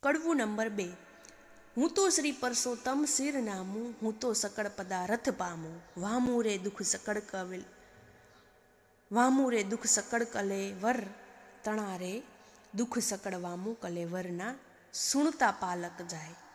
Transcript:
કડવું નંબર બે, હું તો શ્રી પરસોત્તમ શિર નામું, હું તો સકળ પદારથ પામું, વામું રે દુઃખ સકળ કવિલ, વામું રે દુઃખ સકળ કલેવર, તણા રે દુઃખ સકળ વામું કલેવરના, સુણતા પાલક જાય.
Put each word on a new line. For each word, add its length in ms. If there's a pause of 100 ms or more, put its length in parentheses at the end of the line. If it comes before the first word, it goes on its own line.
કડવું 340
નંબર 320
બે, 160 (920)
હું 120
તો 200
શ્રી 220
પરસોત્તમ 760
શિર 360
નામું, 600
હું 180
તો 140
સકળ 340
પદારથ 640
પામું, 520 (160)
વામું 460
રે 140
દુઃખ 240
સકળ 380
કવિલ, 440 (1500)
વામું 400
રે 120
દુઃખ 220
સકળ 380
કલેવર, 800 (580)
તણા 320
રે 260 (540)
દુઃખ 240
સકળ 360
વામું 440
કલેવરના, 760 (380)
સુણતા 580
પાલક 500
જાય. 340 (200)